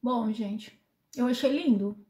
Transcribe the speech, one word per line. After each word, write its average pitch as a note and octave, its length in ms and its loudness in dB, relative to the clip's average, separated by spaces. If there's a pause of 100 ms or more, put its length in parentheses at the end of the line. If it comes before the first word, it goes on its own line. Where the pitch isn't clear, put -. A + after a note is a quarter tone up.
Bom, A#3 300 0
gente, G#3+ 500 -6 (360)
eu B3 100 2
achei B3+ 240 2
lindo. A3+ 460 2 (120)